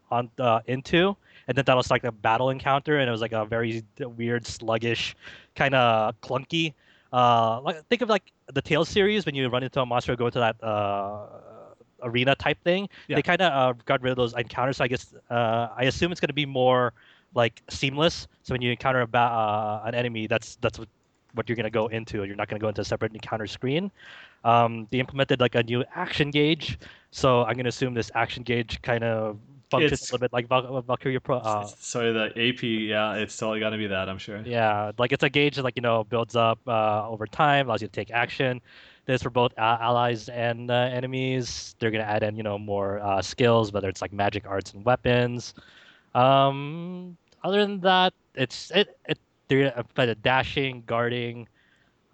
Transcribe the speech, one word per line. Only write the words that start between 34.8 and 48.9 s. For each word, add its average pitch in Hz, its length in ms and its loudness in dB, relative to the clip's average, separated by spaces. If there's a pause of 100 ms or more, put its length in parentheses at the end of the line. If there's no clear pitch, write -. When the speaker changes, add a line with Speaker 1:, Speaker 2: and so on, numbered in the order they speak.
Speaker 1:
like, 123 160 2
it's 139 120 0
a 147 40 4
gauge 143 280 2
that, 135 80 -2
like, 123 120 -2
you 123 60 -8
know, 113 220 2
builds 113 320 -2
up, 113 320 4
uh, 107 400 2
over 107 180 -8
time, 143 400 4
allows 110 160 0
you 104 60 -6
to - 40 -18
take 107 200 -8
action. 123 480 0 (460)
This 127 160 0
for 131 80 -4
both, 120 280 2
uh, 113 220 4
allies 120 480 0
and, 120 420 -2
uh, 123 40 2
enemies. 127 1040 -2
They're 113 100 0
gonna 110 140 0
add 107 180 0
in, 107 140 -2
you 110 80 -6
know, 104 140 -4
more, 101 420 -4
uh, 98 200 0
skills, 117 520 4
whether 98 160 -2
it's, - 120 -6
like, 92 120 -8
magic, 101 340 -2
arts, 98 260 -6
and 101 120 -14
weapons. 123 680 0 (600)
Um, 143 1000 2 (260)
other 190 240 0
than 202 140 -4
that, 185 340 4 (200)
it's, - 360 -6
it, 190 260 0 (100)